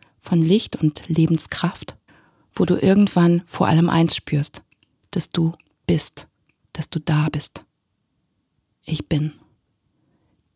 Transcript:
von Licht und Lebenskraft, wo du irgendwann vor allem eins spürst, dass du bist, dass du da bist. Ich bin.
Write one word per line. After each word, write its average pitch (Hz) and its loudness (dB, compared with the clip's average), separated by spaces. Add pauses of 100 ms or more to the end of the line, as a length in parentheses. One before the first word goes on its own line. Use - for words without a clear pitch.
(200)
von 170 0
Licht 180 0
und - -2
Lebenskraft, - -2 (580)
wo 180 0
du 170 2
irgendwann 180 2
vor - -2
allem 165 4
eins 165 2
spürst, - -4 (500)
dass - -4
du 165 0 (340)
bist, - -2 (460)
dass - -8
du 156 -6
da 151 0
bist. - -8 (1200)
Ich - -6
bin. 151 -2 (1200)